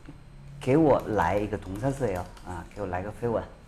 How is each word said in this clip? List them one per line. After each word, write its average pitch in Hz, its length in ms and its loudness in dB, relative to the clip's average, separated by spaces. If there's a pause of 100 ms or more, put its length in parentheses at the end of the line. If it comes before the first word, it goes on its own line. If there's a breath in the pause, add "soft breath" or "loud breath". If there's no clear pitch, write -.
(600)
给我来, 104 760 4
이거 104 180 -2
동사 101 340 -4
써요. 104 340 -2 (220)
아, 87 180 -10 (100)
给我来个飞吻. 101 680 -4 (260)